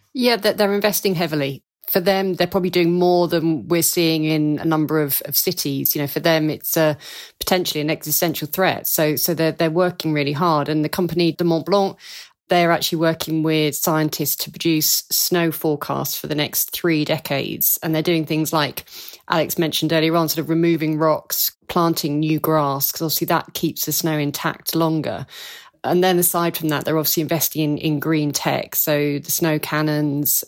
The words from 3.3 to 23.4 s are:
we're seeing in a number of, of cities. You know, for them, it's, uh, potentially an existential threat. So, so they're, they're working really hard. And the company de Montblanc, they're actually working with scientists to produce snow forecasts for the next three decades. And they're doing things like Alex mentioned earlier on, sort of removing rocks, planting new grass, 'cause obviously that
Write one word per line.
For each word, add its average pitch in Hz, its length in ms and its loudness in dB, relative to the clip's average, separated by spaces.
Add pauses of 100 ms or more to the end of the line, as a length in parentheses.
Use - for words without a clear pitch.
we're 170 160 2
seeing 160 400 2
in 151 340 2
a - 80 -4
number 156 340 2
of, 143 260 -2
of 143 120 -4
cities. 139 580 -2
You 151 60 -2
know, 143 60 -2
for 151 120 -4
them, 160 300 2
it's, - 280 -4
uh, 156 180 4 (440)
potentially 180 400 0
an 151 120 0
existential 156 560 -2
threat. - 400 0
So, 151 280 2
so 170 200 0
they're, 160 160 2
they're 160 180 0
working 175 440 0
really 147 200 0
hard. 151 340 2
And 156 160 0
the 151 60 -2
company 170 440 0
de 175 100 -2
Montblanc, 175 520 2 (520)
they're 170 240 4
actually 165 260 0
working 160 460 0
with 156 320 2
scientists 156 640 0
to - 120 -8
produce - 600 0
snow 170 400 2
forecasts 143 640 -4
for - 80 -10
the 147 80 -4
next - 380 -2
three 156 340 0
decades. - 800 -2
And 160 100 0
they're 156 80 2
doing 165 240 2
things 156 260 0
like 151 340 -2 (440)
Alex 165 300 0
mentioned 160 340 0
earlier 160 220 2
on, 165 120 2
sort 160 120 -4
of 147 100 -2
removing 165 480 2
rocks, - 580 -2 (120)
planting 165 520 0
new 156 200 2
grass, 147 520 0
'cause - 120 -6
obviously 160 220 -2
that - 280 -2